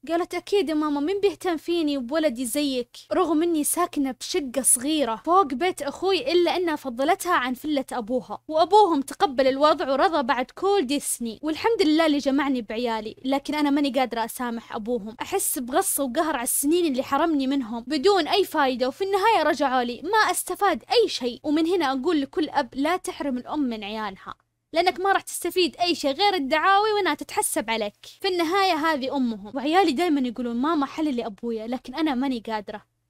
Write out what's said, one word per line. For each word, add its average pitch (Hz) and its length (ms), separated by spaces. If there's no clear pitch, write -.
قالت: 339 260
"أكيد 359 340
يا 311 60
ماما، 302 260
مين 381 200
بيهتم 359 360
فيني 302 420
وبولدي 262 480
زيك؟" 262 500
رغم 320 300
إني 330 220
ساكنة 294 460
بشقة 262 520
صغيرة 262 640
فوق 359 220
بيت 330 360
أخوي، 330 500
إلا 339 240
إنها 339 200
فضلتها 285 560
عن 262 220
فلة 285 380
أبوها، 233 560
وأبوهم 330 520
تقبل 269 460
الوضع 285 460
ورضى 320 300
بعد 247 280
كل 392 360
دي 277 100
السنين، 233 460
والحمد 349 400
لله 311 240
اللي 285 120
جمعني 269 440
بعيالي. 220 600
لكن 269 300
أنا 294 160
ماني 277 200
قادرة 233 340
أسامح 233 500
أبوهم، 220 480
أحس 381 360
بغصة 277 460
وقهر 294 320
على 240 80
السنين 330 420
اللي 262 160
حرمني 285 440
منهم 240 400
بدون 311 420
أي 381 160
فايدة، 262 440
وفي 330 160
النهاية 392 380
رجعوا 262 400
لي، 240 220
ما 403 260
أستفاد 349 640
أي 453 160
شيء. 247 340
ومن 311 240
هنا 330 260
أقول 285 280
لكل 294 280
أب: 269 240
لا 302 240
تحرم 302 420
الأم 294 220
من 226 240
عيالها، 208 500
لأنك 349 280
ما 392 120
راح 359 100
تستفيد 349 540
أي 349 180
شيء 277 180
غير 392 220
الدعاوي 370 580
وإنها 370 220
تتحسب 294 560
عليك. 226 240
في 381 80
النهاية 359 460
هذه 285 420
أمهم، 220 400
وعيالي 320 360
دايما 294 280
يقولون: 240 360
"ماما 285 300
حللي 269 400
أبويا"، 226 400
لكن 247 280
أنا 311 200
ماني 247 320
قادرة. 214 520